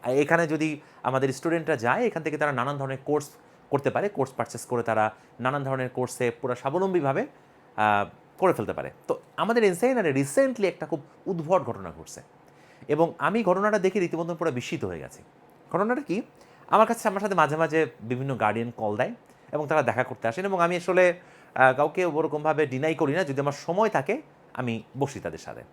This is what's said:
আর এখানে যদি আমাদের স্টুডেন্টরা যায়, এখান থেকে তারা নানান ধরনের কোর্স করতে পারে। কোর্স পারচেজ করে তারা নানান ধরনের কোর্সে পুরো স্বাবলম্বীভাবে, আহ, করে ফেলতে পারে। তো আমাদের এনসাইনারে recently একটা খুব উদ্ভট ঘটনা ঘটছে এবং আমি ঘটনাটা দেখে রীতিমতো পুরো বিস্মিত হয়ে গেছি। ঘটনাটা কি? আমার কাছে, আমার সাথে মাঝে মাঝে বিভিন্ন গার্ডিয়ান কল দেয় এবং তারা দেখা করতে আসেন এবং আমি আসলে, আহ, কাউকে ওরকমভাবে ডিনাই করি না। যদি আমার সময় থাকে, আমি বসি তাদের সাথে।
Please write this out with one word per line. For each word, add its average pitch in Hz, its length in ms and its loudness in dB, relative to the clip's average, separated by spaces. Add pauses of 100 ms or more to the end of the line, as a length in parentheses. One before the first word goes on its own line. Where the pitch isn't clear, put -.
আর 120 80 -4
এখানে 147 360 4
যদি 151 340 -4 (220)
আমাদের 131 300 0
স্টুডেন্টরা 160 440 -2
যায়, 131 300 0
এখান 170 160 -4
থেকে 151 160 -4
তারা 147 140 0
নানান 135 260 -2
ধরনের 135 260 -6
কোর্স 147 260 -2 (400)
করতে 139 200 0
পারে। 160 180 -2
কোর্স 135 240 -4
পারচেজ - 340 -8
করে 120 160 -2
তারা 110 320 2 (260)
নানান 135 240 -2
ধরনের 131 240 -2
কোর্সে 123 420 -2
পুরো 123 240 -4
স্বাবলম্বীভাবে, 170 720 0 (500)
আহ, 104 320 2 (300)
করে 180 140 4
ফেলতে 98 200 -2
পারে। 69 180 -6 (160)
তো - 140 -2 (160)
আমাদের 220 280 2
এনসাইনারে 202 480 2
recently 208 540 2
একটা 170 200 -4
খুব 143 160 -6 (240)
উদ্ভট 170 360 0
ঘটনা 98 360 -8
ঘটছে - 240 -18 (680)
এবং 156 300 4
আমি 190 240 0
ঘটনাটা 202 360 2
দেখে 190 220 2
রীতিমতো 170 340 -2
পুরো 165 160 -2
বিস্মিত 123 340 -6
হয়ে 90 140 -6
গেছি। 65 240 -14 (500)
ঘটনাটা 220 280 0
কি? 214 220 -4 (460)
আমার 208 180 6
কাছে, 226 220 -2
আমার 196 120 -2
সাথে 202 140 -2
মাঝে 156 220 4
মাঝে 160 300 2 (140)
বিভিন্ন 127 360 -4
গার্ডিয়ান 110 400 0
কল 104 200 -2
দেয় 160 180 -2 (380)
এবং 147 140 -2
তারা 151 160 2
দেখা 120 220 2
করতে - 240 -6
আসেন 180 160 -4
এবং 190 160 0
আমি 170 160 2
আসলে, 180 380 4 (400)
আহ, 127 180 8
কাউকে 151 320 2
ওরকমভাবে 151 640 0
ডিনাই 139 280 -2
করি 147 180 2
না। 180 120 0
যদি 139 160 -4
আমার 143 120 0
সময় 185 360 0
থাকে, 202 340 -2 (320)
আমি 117 280 -4 (160)
বসি 135 220 -4
তাদের 80 180 -8
সাথে। 58 220 -14 (120)